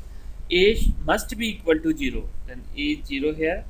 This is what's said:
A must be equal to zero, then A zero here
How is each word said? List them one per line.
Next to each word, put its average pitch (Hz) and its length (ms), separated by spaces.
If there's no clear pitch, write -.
A 196 280
must 208 320
be 226 120
equal 160 320
to 160 160
zero, 117 320
then 127 160
A 147 260
zero 143 300
here 160 380